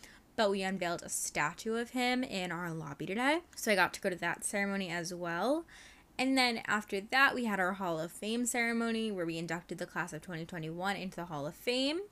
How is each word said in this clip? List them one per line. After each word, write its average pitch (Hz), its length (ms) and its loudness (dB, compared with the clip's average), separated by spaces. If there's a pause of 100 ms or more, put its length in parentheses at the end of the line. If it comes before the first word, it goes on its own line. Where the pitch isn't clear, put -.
(360)
But 208 140 6
we 196 100 2
unveiled 185 420 0
a - 60 -10
statue 170 680 -2
of 233 140 -4
him 247 320 2
in 180 300 -2
our 170 220 -4
lobby 151 320 -6
today, 254 340 2 (160)
so - 160 2
I - 20 8
got 180 200 6
to - 80 -8
go 196 80 2
to 180 60 -2
that 170 280 -2
ceremony 196 460 0
as 175 240 -2
well. 175 500 0 (540)
And 269 180 4
then 247 300 4
after 208 340 0
that, 262 340 4
we 240 120 0
had 202 120 2
our 185 140 2
Hall 185 260 0
of 165 140 -4
Fame 233 320 -2
ceremony 233 680 0
where 185 140 -2
we 165 140 -2
inducted 170 400 -4
the 180 80 -4
class 175 260 -4
of 151 80 -8
twenty 170 240 -8
twenty-one 175 520 -4
into 180 200 -6
the 170 100 -6
Hall 147 200 -4
of 170 80 -6
Fame. 269 460 0 (120)